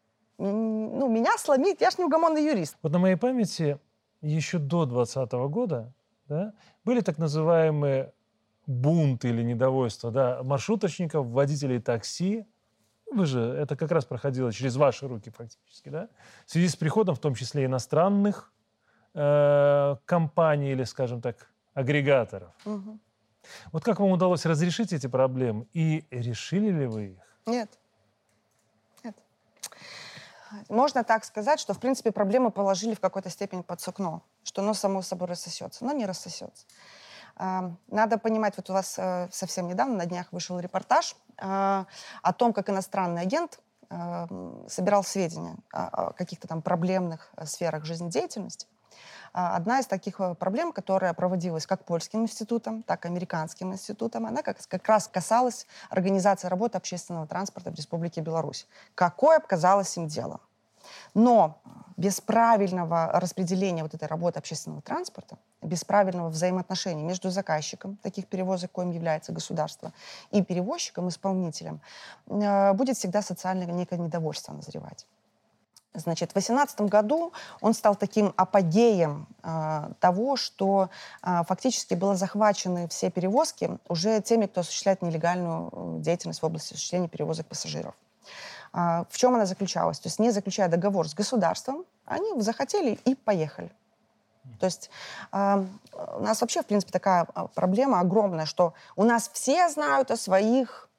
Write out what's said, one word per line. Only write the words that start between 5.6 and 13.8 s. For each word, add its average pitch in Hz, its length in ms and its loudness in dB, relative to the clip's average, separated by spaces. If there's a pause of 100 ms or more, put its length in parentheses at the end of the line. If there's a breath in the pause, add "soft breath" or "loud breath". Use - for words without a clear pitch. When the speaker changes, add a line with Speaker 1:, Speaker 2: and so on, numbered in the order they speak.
Speaker 2:
да, 180 240 -4 (320 soft breath)
были 233 160 2
так 156 180 -2
называемые 151 920 2 (540)
бунты 139 640 2
или 117 120 0
недовольство, 120 680 0
да, 127 320 0
маршруточников, 151 840 -2
водителей 135 540 0
такси, 180 640 -2 (640)
вы 196 160 2
же, 127 140 0
это 127 360 -2
как 156 140 -4